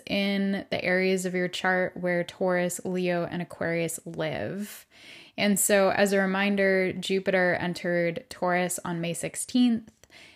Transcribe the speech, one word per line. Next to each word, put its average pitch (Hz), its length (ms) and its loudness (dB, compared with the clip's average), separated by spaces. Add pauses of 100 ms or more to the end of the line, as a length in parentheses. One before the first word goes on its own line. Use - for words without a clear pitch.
in 196 640 0
the - 120 -2
areas 185 440 2
of 180 80 -2
your 180 120 0
chart 185 500 0
where 175 260 0
Taurus, 180 600 0
Leo, 180 460 0
and 175 140 -6
Aquarius 165 640 -4
live. 165 800 -6 (500)
And 202 220 2
so 196 320 4
as 202 200 2
a 196 80 4
reminder, 190 720 2
Jupiter 185 680 0
entered 175 720 -2
Taurus 180 520 0
on 170 180 -4
May 170 120 -4
sixteenth, 233 800 0 (440)